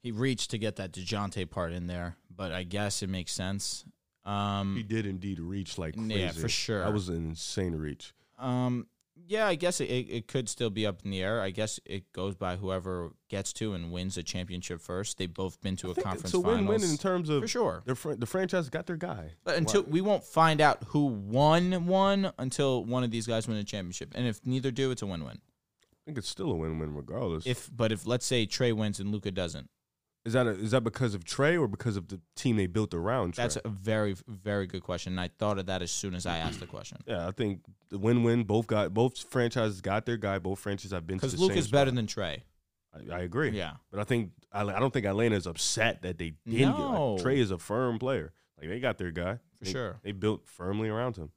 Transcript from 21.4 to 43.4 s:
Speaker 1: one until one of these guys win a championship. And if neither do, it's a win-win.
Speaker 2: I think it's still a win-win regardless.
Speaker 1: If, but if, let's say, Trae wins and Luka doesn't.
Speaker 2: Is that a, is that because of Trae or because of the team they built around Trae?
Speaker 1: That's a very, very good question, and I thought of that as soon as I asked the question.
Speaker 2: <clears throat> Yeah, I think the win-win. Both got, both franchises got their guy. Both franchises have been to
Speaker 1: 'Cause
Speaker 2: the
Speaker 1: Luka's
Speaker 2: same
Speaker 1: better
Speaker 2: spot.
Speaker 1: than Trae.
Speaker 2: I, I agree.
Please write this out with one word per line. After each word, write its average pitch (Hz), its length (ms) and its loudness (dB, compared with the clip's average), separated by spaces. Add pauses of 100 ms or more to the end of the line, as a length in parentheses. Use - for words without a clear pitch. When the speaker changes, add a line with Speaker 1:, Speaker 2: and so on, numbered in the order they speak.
Speaker 1:
one 190 520 4
until 131 460 2
one 123 180 0
of 120 80 2
these 113 160 -2
guys 113 220 0
win 113 80 0
a 104 80 -2
championship. 92 500 -8
And 123 140 0
if 110 180 -4
neither 127 240 0
do, 131 220 0
it's 120 100 -4
a 104 40 -4
win-win. 80 340 -6
Speaker 2:
I - 640 -20
think 151 140 -6
it's 104 100 -6
still 180 240 -2
a 87 40 2
win-win 80 380 -2
regardless. 82 520 -4
Speaker 1:
If, 127 280 -4
but 113 180 2
if, 101 140 -4
let's 120 200 0
say, 117 200 2
Trae 120 260 2
wins 107 280 0
and 101 100 -2
Luka 104 220 -2
doesn't. 78 360 -4 (560)
Speaker 2:
Is 113 100 -2
that 123 120 6
a, 113 40 4
is 104 220 0
that 127 120 6
because 113 300 0
of 90 100 -6
Trae 156 340 2
or 147 100 4
because 104 280 -2
of 87 120 -6
the 95 120 -10 (160)
team 120 200 4
they 98 100 4
built 101 260 0
around 92 400 0
Trae? - 40 -6
Speaker 1:
That's 120 280 0
a 113 40 -4
very, 104 460 0 (120)
very 101 400 -2
good 90 160 -8
question, 90 320 -4
and 92 60 -2
I 90 80 -2 (100)
thought 104 200 2
of 92 80 -4
that 92 140 -2
as 87 100 -4
soon 95 240 -4
as 87 120 -4
I 87 120 -2
asked 80 220 -4
the 87 60 -10
question. - 360 -14
Speaker 2:
<clears throat> - 40 -16
Yeah, 87 200 -2
I 92 40 -2
think 101 300 -2 (280)
the - 100 -8
win-win. 117 460 4
Both 107 220 4
got, 101 260 2
both 120 240 4
franchises 113 640 0
got 98 240 0
their 117 140 -2
guy. 101 200 0
Both 92 200 -2
franchises 98 340 -4
have 85 140 -4
been 95 120 -2
to - 40 -2
Speaker 1:
'Cause 131 100 -2
Speaker 2:
the 135 80 -2
Speaker 1:
Luka's 185 260 4
Speaker 2:
same 104 40 -4
Speaker 1:
better 139 220 6
Speaker 2:
spot. 123 40 0
Speaker 1:
than 113 120 0
Trae. 82 340 -4 (680)
Speaker 2:
I, 85 60 -6
I 90 40 -4
agree. 107 300 0